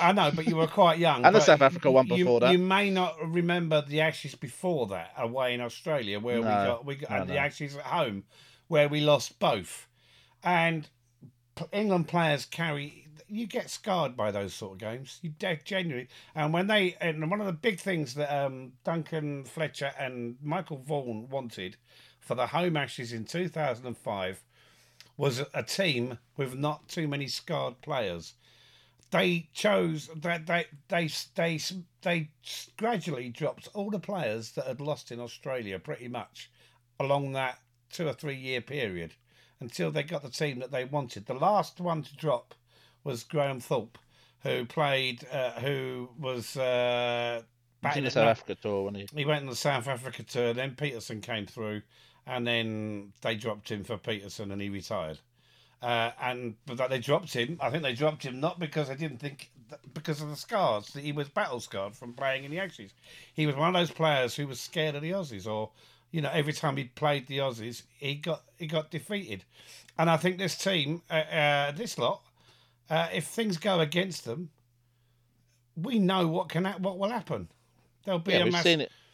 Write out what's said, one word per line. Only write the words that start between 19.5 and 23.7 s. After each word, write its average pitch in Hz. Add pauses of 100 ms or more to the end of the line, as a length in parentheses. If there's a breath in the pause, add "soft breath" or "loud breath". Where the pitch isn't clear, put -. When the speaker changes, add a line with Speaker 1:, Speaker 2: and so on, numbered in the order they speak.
Speaker 1:
and 123
Michael 156
Vaughan 131
wanted 120 (420 soft breath)
for -
the 120
home 165
Ashes 120
in 110
two 175
thousand 131